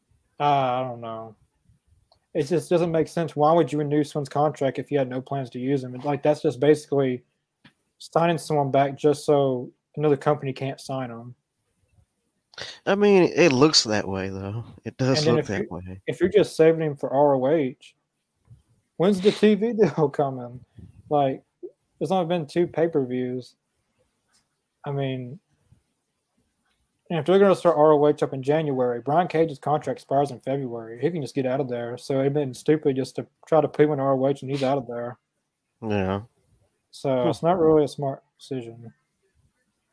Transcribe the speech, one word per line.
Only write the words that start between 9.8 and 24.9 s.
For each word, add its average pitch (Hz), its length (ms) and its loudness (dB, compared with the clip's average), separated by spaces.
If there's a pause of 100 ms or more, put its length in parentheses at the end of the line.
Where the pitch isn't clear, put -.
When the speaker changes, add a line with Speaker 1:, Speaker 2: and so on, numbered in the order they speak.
Speaker 1:
another 147 220 2
company 139 360 -2
can't 131 260 -8
sign 131 300 -8
him. 120 260 -16 (1500)
Speaker 2:
I 196 100 2
mean, 202 280 6 (120)
it 156 160 6
looks 143 320 4
that 107 240 -2
way, 95 220 -4
though. 98 340 -8 (200)
It 113 140 -12
does 131 220 2
Speaker 1:
And 151 80 0
then 160 80 4
Speaker 2:
look 147 80 0
Speaker 1:
if - 40 -12
Speaker 2:
that 98 140 -4
Speaker 1:
you, - 100 -8
Speaker 2:
way. 92 360 -14
Speaker 1:
if 143 120 -6
you're 180 100 2
just 185 260 2
saving 160 260 4
him 147 140 -4
for - 160 -8
R 139 240 4
O 127 140 0
H, 147 460 -2 (1040)
when's 185 240 2
the 208 100 4
T 214 240 4
V 220 180 -2
<laughs> 202 220 2
deal 151 140 2
coming? 127 500 -6 (500)
Like, 143 340 0 (560)
there's 160 120 -4
only 185 160 0
been 170 180 -2
two 170 220 -2
pay-per-views. 127 880 -4 (1300)
I 147 60 -8